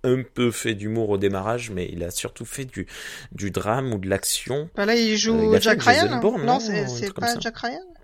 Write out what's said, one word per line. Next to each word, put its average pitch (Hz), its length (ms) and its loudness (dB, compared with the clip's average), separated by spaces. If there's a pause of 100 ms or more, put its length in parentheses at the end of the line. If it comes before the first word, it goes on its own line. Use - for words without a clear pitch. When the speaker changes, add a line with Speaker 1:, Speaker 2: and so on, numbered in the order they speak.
Speaker 1:
un 127 180 2
peu 120 280 0
fait 113 240 -2
d'humour 107 360 -2
au 101 80 2
démarrage, 101 520 0
mais 92 200 -4
il 85 140 -6
a 87 60 -6
surtout - 340 -8
fait 135 200 -10
du, 101 220 -8 (460)
du 101 180 -6
drame 113 420 0
ou 104 60 -2
de 95 100 -6
l'action. 127 680 -2
Speaker 2:
Bah 202 100 0
là, 220 80 4
il 226 220 4
joue 214 200 2
Speaker 1:
Euh, 220 100 2
il - 20 4
a 220 60 6
fait - 80 6
Speaker 2:
Jack 220 200 4
Speaker 1:
Jason 285 240 6
Speaker 2:
Ryan, 285 140 0
Speaker 1:
Bourne, 214 220 2
Speaker 2:
non, 240 120 4
Speaker 1:
non, 254 60 2
Speaker 2:
c'est, 208 200 -2
Speaker 1:
un 202 60 -2
Speaker 2:
c'est 123 200 -4
Speaker 1:
truc 190 80 -8
comme 190 100 -4
Speaker 2:
pas 240 100 0
Speaker 1:
ça. 233 60 -6
Speaker 2:
Jack 226 180 -6
Ryan ? 254 220 -6 (240)